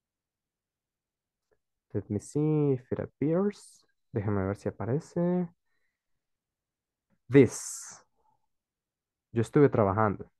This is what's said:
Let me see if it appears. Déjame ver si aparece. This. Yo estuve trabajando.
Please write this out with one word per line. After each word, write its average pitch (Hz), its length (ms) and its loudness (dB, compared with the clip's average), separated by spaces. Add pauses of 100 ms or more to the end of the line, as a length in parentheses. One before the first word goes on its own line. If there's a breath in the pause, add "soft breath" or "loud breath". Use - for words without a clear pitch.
(1900)
Let 104 160 -8
me 101 100 -4
see 151 540 0
if - 180 -8
it - 80 -8
appears. - 880 -6 (260)
Déjame 101 340 -2
ver 98 100 -4
si - 120 -8
aparece. 170 800 -4 (1800)
This. - 760 2 (1300)
Yo 117 80 -2
estuve 143 300 4
trabajando. 101 680 0